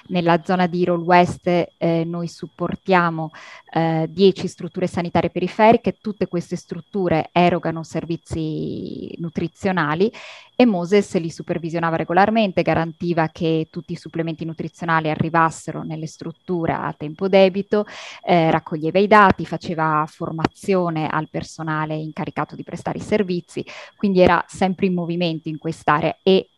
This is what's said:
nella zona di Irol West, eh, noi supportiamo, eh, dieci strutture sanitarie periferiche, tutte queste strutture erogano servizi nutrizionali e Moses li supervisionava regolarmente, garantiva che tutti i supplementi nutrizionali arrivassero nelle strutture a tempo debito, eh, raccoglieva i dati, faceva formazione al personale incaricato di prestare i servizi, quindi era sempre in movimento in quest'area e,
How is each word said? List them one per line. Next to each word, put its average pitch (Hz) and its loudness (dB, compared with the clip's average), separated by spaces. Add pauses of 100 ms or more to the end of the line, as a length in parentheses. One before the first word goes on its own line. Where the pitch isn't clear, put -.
nella 170 2
zona 180 0
di 175 -4
Irol 175 0
West, 175 4
eh, 165 0
noi 170 -6
supportiamo, 170 -2 (400)
eh, 160 0
dieci 185 4
strutture 175 -6
sanitarie 170 -2
periferiche, 214 2
tutte 196 -6
queste 175 -6
strutture 170 -4
erogano 165 2
servizi 156 -6
nutrizionali 170 -2 (480)
e 247 8
Moses 196 2
li 165 -4
supervisionava 165 -4
regolarmente, 190 2
garantiva 165 0
che 160 0
tutti 175 -10
i - -12
supplementi 165 -8
nutrizionali 160 -2
arrivassero 156 -2
nelle 160 -10
strutture 165 -6
a - -6
tempo 156 -6
debito, 196 2 (360)
eh, 165 4
raccoglieva 160 -2
i 208 4
dati, 190 6
faceva 156 -2
formazione 160 -4
al 156 -4
personale 156 -6
incaricato 156 -8
di - -14
prestare - -10
i - -10
servizi, 180 -4 (320)
quindi 190 2
era 180 6
sempre 190 -2
in 185 2
movimento 170 -4
in 156 -6
quest'area 160 -2
e, 190 4